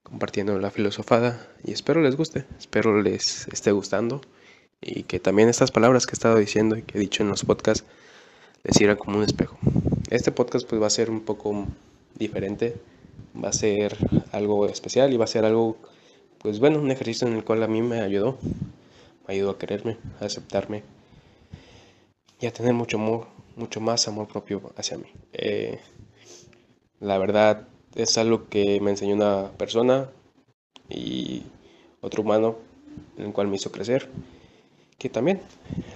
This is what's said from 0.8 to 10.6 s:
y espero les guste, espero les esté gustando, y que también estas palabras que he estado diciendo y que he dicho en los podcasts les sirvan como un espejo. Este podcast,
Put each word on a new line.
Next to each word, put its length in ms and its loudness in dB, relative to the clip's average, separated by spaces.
y 80 -6
espero 300 0
les 140 4
guste, 320 -4
espero 420 2
les 500 0
esté 240 0
gustando, 480 -2
y 220 -8
que 160 -6
también 300 6
estas 200 4
palabras 380 4
que 60 -8
he 40 -6
estado 200 4
diciendo 380 2
y 60 -6
que 160 -12
he 20 2
dicho 220 -2
en 80 0
los 160 -4
podcasts 400 0
les 120 4
sirvan 220 6
como 220 -2
un 40 4
espejo. 320 -2
Este 220 0
podcast, 360 0